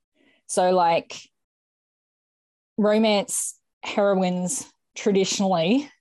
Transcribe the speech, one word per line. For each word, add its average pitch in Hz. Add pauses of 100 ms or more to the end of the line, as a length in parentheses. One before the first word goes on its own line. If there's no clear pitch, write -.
(460)
So, 180
like, 170 (1600)
romance 214 (220)
heroines 185 (240)
traditionally 190 (100)